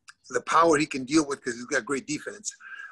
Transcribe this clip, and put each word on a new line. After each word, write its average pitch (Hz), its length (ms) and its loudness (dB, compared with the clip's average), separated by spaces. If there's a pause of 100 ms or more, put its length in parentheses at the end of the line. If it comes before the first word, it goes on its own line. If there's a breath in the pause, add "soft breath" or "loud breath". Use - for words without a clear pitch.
(300)
the 120 140 -2
power 165 340 6
he 151 80 2
can 139 180 -6
deal 143 240 2
with 139 160 -10
'cause 123 120 -4
he's 120 100 -12
got 131 180 0
great 131 240 -4
defense. - 480 -8 (360 loud breath)